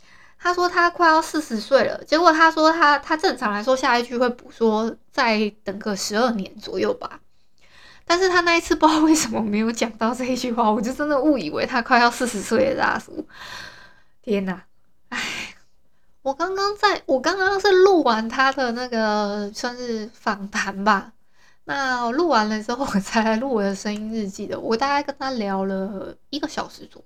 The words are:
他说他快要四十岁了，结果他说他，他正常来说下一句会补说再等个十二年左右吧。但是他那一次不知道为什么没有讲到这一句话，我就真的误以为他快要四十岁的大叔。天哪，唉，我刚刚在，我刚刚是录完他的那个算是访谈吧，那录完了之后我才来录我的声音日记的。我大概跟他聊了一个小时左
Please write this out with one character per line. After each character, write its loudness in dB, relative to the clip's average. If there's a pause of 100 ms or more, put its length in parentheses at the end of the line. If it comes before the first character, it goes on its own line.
(380)
他 0
说 2
他 2
快 2
要 6
四 -2
十 -4
岁 4
了， -4
结 2
果 6
他 6
说 4
他， 4
他 -2
正 0
常 -4
来 -4
说 2
下 2
一 -2
句 -8
会 2
补 -12
说 0 (160)
再 0 (140)
等 -8
个 -4
十 -4
二 2
年 -6
左 -8
右 0
吧。 -12 (880)
但 2
是 2
他 4
那 2
一 2
次 -2
不 4
知 2
道 2
为 6
什 0
么 -4
没 -2
有 0
讲 -2
到 -2
这 -6
一 -2
句 -4
话， 0
我 2
就 -2
真 -4
的 0
误 2
以 -6
为 -2
他 -2
快 4
要 4
四 -4
十 -6
岁 0
的 -4
大 0
叔。 -12 (960)
天 -2
哪， -8 (460)
唉， -8 (680)
我 -4
刚 -4
刚 -2
在， 2
我 2
刚 0
刚 0
是 4
录 6
完 0
他 2
的 -2
那 -6
个 -2
算 -8
是 -6
访 -6
谈 -6
吧， 0 (540)
那 -2
录 2
完 4
了 -4
之 -6
后 -4
我 0
才 0
来 2
录 -2
我 0
的 0
声 -6
音 -8
日 -4
记 -10
的。 -8
我 -2
大 -2
概 0
跟 -6
他 -6
聊 -2
了 -6 (140)
一 -8
个 -4
小 -8
时 -20
左 -20